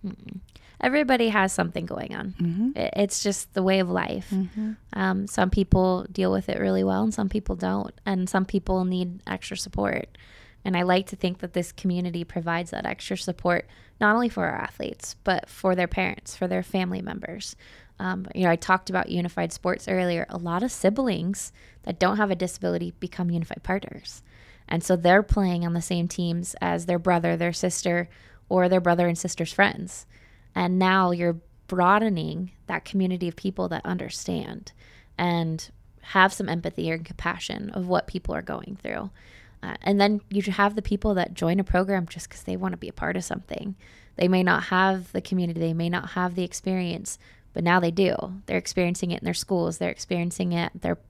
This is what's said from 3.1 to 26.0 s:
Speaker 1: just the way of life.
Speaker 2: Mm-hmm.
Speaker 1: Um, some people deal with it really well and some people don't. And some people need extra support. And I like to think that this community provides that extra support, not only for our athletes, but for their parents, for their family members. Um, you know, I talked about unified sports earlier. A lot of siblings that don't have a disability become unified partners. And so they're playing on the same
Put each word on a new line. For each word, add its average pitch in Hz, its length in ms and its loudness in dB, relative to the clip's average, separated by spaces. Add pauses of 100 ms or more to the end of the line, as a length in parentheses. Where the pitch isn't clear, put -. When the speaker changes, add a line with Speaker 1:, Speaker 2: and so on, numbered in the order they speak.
Speaker 1:
just - 300 -4
the 190 100 0
way 190 160 4
of 180 100 0
life. 185 420 -2
Speaker 2:
Mm-hmm. 208 420 -2 (200)
Speaker 1:
Um, 190 340 0
some 185 220 2
people 185 640 4
deal 185 200 0
with 190 180 -2
it - 100 -2
really 190 240 2
well 190 200 2
and 220 100 0
some 202 160 -2
people 196 260 -4
don't. 185 380 -2 (120)
And 185 240 -2
some 190 160 2
people 185 380 0
need 180 420 -2
extra - 320 -8
support. - 600 -4 (480)
And 190 120 0
I 180 60 2
like 185 240 4
to - 80 -12
think 180 240 -2
that 180 140 -10
this 175 180 -2
community 175 520 -2
provides 170 480 -4
that - 140 -6
extra - 320 -6
support, - 480 -2 (340)
not 214 160 6
only 240 140 2
for 185 160 -2
our - 100 -2
athletes, - 680 -8
but - 260 0
for 185 260 2
their 180 120 2
parents, - 480 -4
for 185 120 -2
their 185 160 0
family 185 380 -2
members. - 540 -10 (440)
Um, 185 340 -4
you 185 100 0
know, 175 60 6
I 165 60 6
talked 185 340 0
about 185 200 0
unified 175 440 -2
sports - 340 -4
earlier. 180 420 0
A - 80 -8
lot 170 260 -2
of 254 80 -2
siblings 202 800 0 (320)
that - 160 -6
don't 196 180 4
have 208 140 2
a 185 40 2
disability 175 640 -4
become 180 300 -4
unified 170 340 -4
partners. - 580 -6 (460)
And 170 160 -2
so 185 120 4
they're 175 280 8
playing 180 420 2
on 170 80 0
the 170 80 0
same 175 260 0